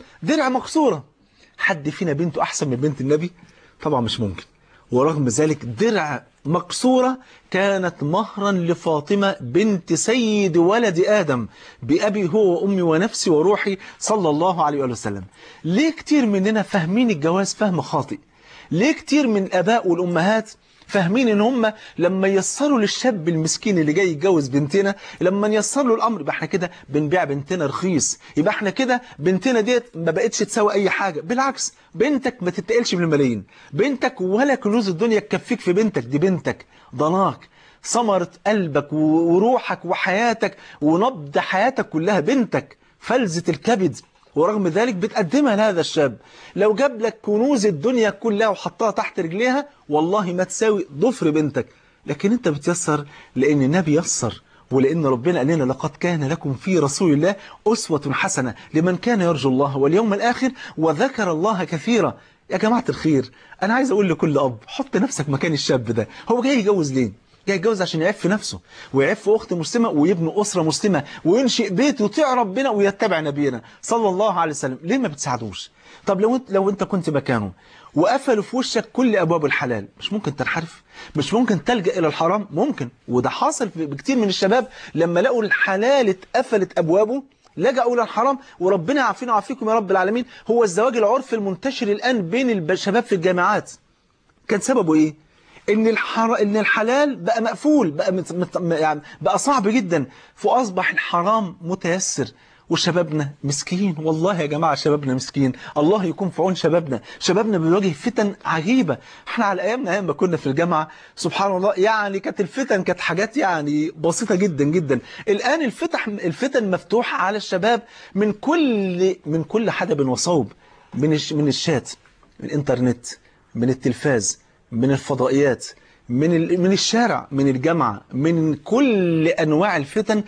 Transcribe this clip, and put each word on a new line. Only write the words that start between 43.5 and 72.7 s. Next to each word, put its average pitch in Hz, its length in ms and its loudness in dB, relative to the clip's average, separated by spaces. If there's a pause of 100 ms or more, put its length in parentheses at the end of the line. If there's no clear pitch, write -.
الكبد. 180 460 0 (400)
ورغم 185 320 2
ذلك 214 260 0
بتقدمها 214 600 2
لهذا 202 240 2
الشاب. 139 360 0 (400)
لو 208 180 4
جاب 247 260 0
لك 220 220 -2
كنوز 214 440 2
الدنيا 214 440 2
كلها 214 380 0
وحطها 208 420 -2
تحت 202 300 -4
رجليها، 240 460 -2 (220)
والله 175 440 0
ما 180 120 -2
تساوي 214 420 0 (120)
ضفر 175 320 2
بنتك. 147 360 0 (400)
لكن 170 260 -2
انت 240 160 0
بتيسر 151 580 -2 (300)
لان 139 260 2
النبي 156 320 2
يسر، 143 480 -2 (280)
ولان 147 360 2
ربنا 143 320 0
قال 131 80 0
لنا: 156 180 2
"لقد 131 260 -2
كان 165 380 -2
لكم 147 260 -4
في 185 240 -2
رسول 147 340 2
الله 165 240 2 (300)
أسوة 165 460 -2
حسنة 127 420 -2 (200)
لمن 175 220 2
كان 226 240 0
يرجو 160 300 2
الله 135 260 0
واليوم 180 380 2
الآخر 240 360 0 (280)
وذكر 180 520 0
الله 180 340 0
كثيرا". 170 540 0 (320)
يا 190 60 -2
جماعة 226 320 2
الخير، 139 420 0 (320)
انا 202 120 0
عايز 262 160 0
اقول 196 200 2
لكل 151 280 0
اب، 135 180 0 (100)
حط - 300 -6
نفسك 180 320 -2
مكان 147 240 -2
الشاب 135 320 0
ده. 110 240 -2 (220)
هو 247 120 2
جاي 269 160 2
يتجوز 185 340 0
ليه؟ 123 320 -2 (240)
جاي 196 80 0
يتجوز 196 260 0
عشان 165 200 -2
يعف 202 240 -2
نفسه 180 340 -2 (340)
ويعف 151 340 2
اخت 214 240 2
مسلمه 185 360 0
ويبني 165 520 2
اسره 196 220 -2
مسلمه 156 420 0 (200)
وينشئ 220 460 2
بيت 220 300 0
يطيع 254 340 2
ربنا 247 360 0